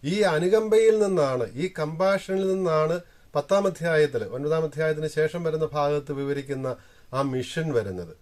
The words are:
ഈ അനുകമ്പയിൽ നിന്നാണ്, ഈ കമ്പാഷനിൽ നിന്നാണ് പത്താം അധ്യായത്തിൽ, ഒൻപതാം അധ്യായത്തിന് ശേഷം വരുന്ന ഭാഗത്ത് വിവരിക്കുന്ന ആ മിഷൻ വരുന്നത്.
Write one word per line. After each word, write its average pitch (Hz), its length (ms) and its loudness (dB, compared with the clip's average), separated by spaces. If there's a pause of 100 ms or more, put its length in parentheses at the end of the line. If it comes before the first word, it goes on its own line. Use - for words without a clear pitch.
ഈ 151 120 -2 (140)
അനുകമ്പയിൽ 220 680 4
നിന്നാണ്, 151 540 2
ഈ 151 160 -4
കമ്പാഷനിൽ 190 800 -2
നിന്നാണ് 170 500 0 (380)
പത്താം 196 320 2
അധ്യായത്തിൽ, 151 600 2
ഒൻപതാം 151 360 -2
അധ്യായത്തിന് 156 440 -2
ശേഷം 156 340 -2
വരുന്ന 160 300 -2
ഭാഗത്ത് 147 400 0
വിവരിക്കുന്ന 139 560 -4 (440)
ആ 135 100 0
മിഷൻ 135 500 -2
വരുന്നത്. 92 500 -2